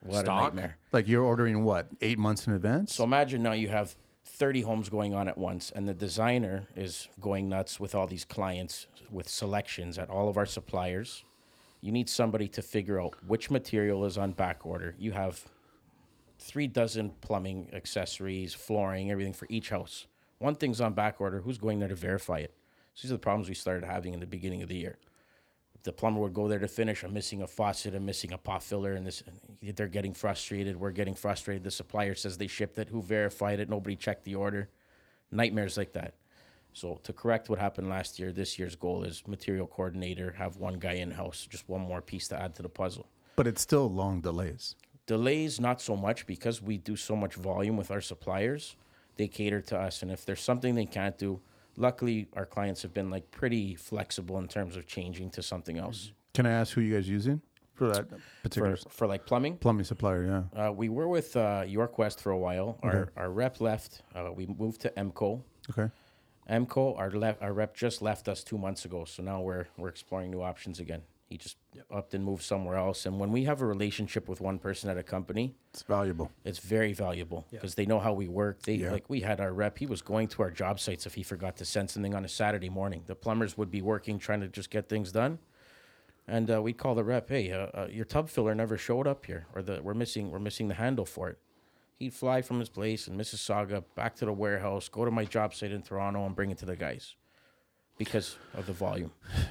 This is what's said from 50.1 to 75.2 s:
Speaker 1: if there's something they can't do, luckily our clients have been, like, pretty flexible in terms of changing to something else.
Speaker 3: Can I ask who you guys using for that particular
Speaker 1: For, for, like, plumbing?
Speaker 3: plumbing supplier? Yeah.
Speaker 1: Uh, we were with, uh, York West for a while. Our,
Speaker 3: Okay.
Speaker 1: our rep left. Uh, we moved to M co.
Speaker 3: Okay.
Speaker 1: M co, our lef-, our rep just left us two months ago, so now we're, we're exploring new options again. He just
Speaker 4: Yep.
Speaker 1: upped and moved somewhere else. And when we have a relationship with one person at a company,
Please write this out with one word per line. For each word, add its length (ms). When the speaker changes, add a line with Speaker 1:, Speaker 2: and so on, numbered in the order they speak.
Speaker 1:
if 140
there's 160
something 340
they 120
can't 320
do, 220
luckily 580
our 120
clients 360
have 120
been, 160
like, 200
pretty 440
flexible 640
in 100
terms 260
of 120
changing 440
to 120
something 340
else. 360
Speaker 3:
Can 140
I 60
ask 200
who 80
you 140
guys 120
using 360
for 180
that 140
particular 340
Speaker 1:
For, 120
for, 180
like, 200
plumbing? 320
Speaker 3:
plumbing 260
supplier? 720
Yeah. 140
Speaker 1:
Uh, 40
we 160
were 200
with, 280
uh, 300
York 320
West 240
for 100
a 60
while. 440
Our, 140
Speaker 3:
Okay. 220
Speaker 1:
our 120
rep 300
left. 420
Uh, 180
we 140
moved 360
to 160
M 140
co. 320
Speaker 3:
Okay. 200
Speaker 1:
M 180
co, 280
our 160
lef-, 300
our 120
rep 220
just 280
left 260
us 140
two 160
months 260
ago, 200
so 180
now 180
we're, 260
we're 120
exploring 420
new 120
options 380
again. 220
He 100
just 180
Speaker 4:
Yep. 160
Speaker 1:
upped 240
and 80
moved 200
somewhere 340
else. 300
And 120
when 140
we 120
have 180
a 40
relationship 640
with 140
one 160
person 320
at 80
a 40
company, 520